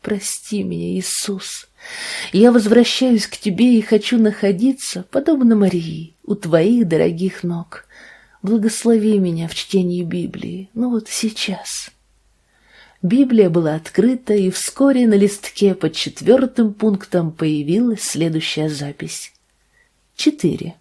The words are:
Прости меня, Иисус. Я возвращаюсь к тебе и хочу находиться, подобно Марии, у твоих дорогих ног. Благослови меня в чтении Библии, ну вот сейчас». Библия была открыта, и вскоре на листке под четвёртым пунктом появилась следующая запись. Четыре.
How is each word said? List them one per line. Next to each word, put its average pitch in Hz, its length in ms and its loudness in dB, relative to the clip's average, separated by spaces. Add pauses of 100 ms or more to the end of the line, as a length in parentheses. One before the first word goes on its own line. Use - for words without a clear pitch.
Прости 208 600 -6
меня, 175 260 -6 (100)
Иисус. - 680 -8 (640)
Я 220 180 8
возвращаюсь 233 760 4
к - 100 -14
тебе 226 420 2
и 214 40 2
хочу 220 360 2
находиться, 208 920 0
подобно 269 440 2
Марии, 165 600 0 (100)
у 208 100 -2
твоих 185 540 0
дорогих 165 540 -2
ног. 175 420 -10 (580)
Благослови 220 760 2
меня 165 300 -2
в - 60 -12
чтении 180 480 -2
Библии, 175 720 -8
ну 240 160 -2
вот 220 180 -4
сейчас». - 840 -8 (1120)
Библия 226 480 4
была 160 240 0
открыта, 220 600 0
и 190 160 2
вскоре 262 560 2
на 220 80 4
листке 202 600 2
под 165 200 -4
четвёртым 233 800 2
пунктом 190 600 -2
появилась 165 680 0
следующая 160 680 -4
запись. 143 640 -10 (840)
Четыре. - 640 -2